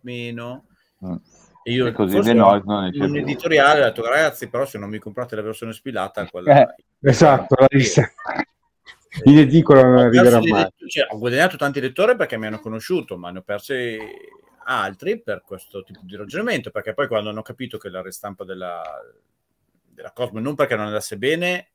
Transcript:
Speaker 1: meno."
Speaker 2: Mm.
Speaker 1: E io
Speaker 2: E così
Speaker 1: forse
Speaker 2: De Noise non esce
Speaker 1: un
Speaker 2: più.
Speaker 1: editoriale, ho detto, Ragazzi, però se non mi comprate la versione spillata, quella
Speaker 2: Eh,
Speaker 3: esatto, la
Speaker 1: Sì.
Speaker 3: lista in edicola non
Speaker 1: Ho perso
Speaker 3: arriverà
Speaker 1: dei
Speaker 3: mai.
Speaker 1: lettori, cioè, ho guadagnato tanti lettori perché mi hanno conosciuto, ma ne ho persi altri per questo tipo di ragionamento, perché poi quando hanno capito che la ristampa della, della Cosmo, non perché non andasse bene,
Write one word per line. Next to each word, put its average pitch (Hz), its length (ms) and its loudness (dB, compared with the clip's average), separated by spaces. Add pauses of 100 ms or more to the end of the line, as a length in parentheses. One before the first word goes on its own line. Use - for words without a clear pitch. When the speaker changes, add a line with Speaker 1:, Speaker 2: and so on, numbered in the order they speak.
Speaker 1:
meno." 120 640 -14 (380)
Speaker 2:
Mm. 90 120 -10 (480)
Speaker 1:
E 120 80 -10
io 127 140 0
Speaker 2:
E 117 60 -4
così 98 220 -2
Speaker 1:
forse 101 180 2
Speaker 2:
De - 20 4
Noise 101 320 4
non 101 200 -4
esce 139 180 -6
Speaker 1:
un 143 80 -2
Speaker 2:
più. 147 80 -4
Speaker 1:
editoriale, 147 600 2
ho 135 40 4
detto, 113 200 -4
Ragazzi, 135 440 -2
però 123 180 -4
se 110 120 -14
non 101 120 -12
mi 107 80 -10
comprate 113 380 -12
la 107 60 -8
versione 110 300 -10
spillata, 101 560 -10
quella 120 320 2
Speaker 2:
Eh, 123 140 2 (260)
Speaker 3:
esatto, 139 560 4
la 135 140 8
Speaker 1:
Sì. 143 60 0
Speaker 3:
lista 123 340 2 (1120)
in 143 140 10
edicola 143 440 8
non 127 100 6
Speaker 1:
Ho 127 40 6 (120)
perso - 0 -
Speaker 3:
arriverà 120 320 6
Speaker 1:
dei 110 100 0
Speaker 3:
mai. 101 120 2
Speaker 1:
lettori, - 280 -8
cioè, 143 200 -2
ho 107 80 -10
guadagnato 127 380 0
tanti 143 240 -4
lettori 175 360 0
perché 165 220 -6
mi 110 80 -8
hanno 107 140 -10
conosciuto, 110 560 -8
ma 87 140 -14
ne 92 80 -16
ho 92 40 -16
persi 117 560 -8 (680)
altri 123 560 -6
per 101 220 -10
questo 98 420 -16
tipo - 180 -20
di 92 140 -20
ragionamento, 151 540 -8
perché 107 240 -10
poi 143 140 -4
quando 107 220 -4
hanno 107 120 -12
capito 117 360 -14
che 98 120 -16
la 90 120 -12
ristampa 95 420 -16
della, 90 380 -12 (1000)
della - 280 -20
Cosmo, 110 280 -10
non 135 140 -8
perché 135 220 -2
non 104 100 -6
andasse 107 320 -8
bene, 175 560 -4